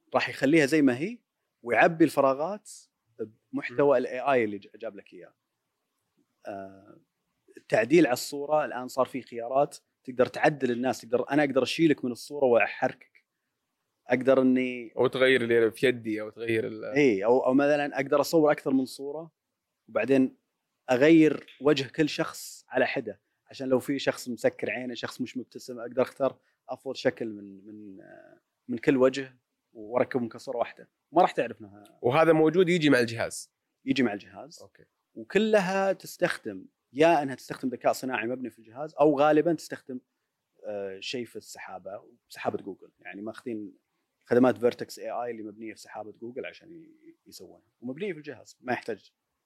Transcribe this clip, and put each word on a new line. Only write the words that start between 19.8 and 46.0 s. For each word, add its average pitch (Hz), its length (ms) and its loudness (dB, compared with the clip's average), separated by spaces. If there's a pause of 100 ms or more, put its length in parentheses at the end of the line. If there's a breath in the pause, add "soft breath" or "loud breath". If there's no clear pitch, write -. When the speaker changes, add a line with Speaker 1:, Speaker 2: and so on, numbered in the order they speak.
Speaker 1:
وبعدين 123 480 0 (540)
أغير 151 680 4
وجه 135 260 2
كل 151 220 -2
شخص - 600 -10
على 127 160 0
حدة، 107 360 -8 (260)
عشان 131 200 -12
لو 131 120 2
في 139 200 -4
شخص - 300 -4
مسكر 117 400 -2
عينه، 123 240 -8
شخص - 280 -10
مش 123 160 -8
مبتسم، 123 420 -14
أقدر 120 220 -4
أختار 131 360 -2 (320)
أفضل 131 260 -12
شكل 127 300 -4
من، 101 400 -14
من، 107 360 -20
آه، 95 400 -20 (260)
من 123 100 -6
كل 139 200 2
وجه 131 400 0 (360)
وأركبهم 120 560 -4
كصورة 120 280 -12
واحدة، - 320 -8 (220)
ما 160 100 4
راح 185 100 4
تعرف 117 300 -6
إنها - 400 -20
Speaker 2:
وهذا 160 320 4
موجود 160 360 4
يجي 160 200 2
مع 127 100 6
الجهاز؟ 113 520 -4 (340)
Speaker 1:
يجي 131 180 0
مع 107 100 0
الجهاز. 101 480 -16
Speaker 2:
أوكي. - 240 -20 (300)
Speaker 1:
وكلها 196 800 0
تستخدم، - 720 -8 (280)
يا 151 300 4
إنها 135 120 -8
تستخدم - 340 -8
ذكاء 120 240 0
صناعي 120 340 -6
مبني 127 220 -8
في - 100 -20
الجهاز 117 360 -16
أو 143 240 4
غالبًا 151 340 4
تستخدم، - 460 -10 (640)
آه، 98 360 -8
شيء 123 260 -8
في - 100 -20
السحابة، 95 680 -16 (260)
سحابة 107 340 -8
جوجل. 95 360 -16
يعني 98 220 -16
ماخذين 107 560 -12 (480)
خدمات 123 320 4
فيرتكس 117 420 -2
إيه 110 240 -8
آي 120 80 -8
اللي 110 120 -12
مبنية 107 300 -14
في - 60 -20
سحابة 107 320 -16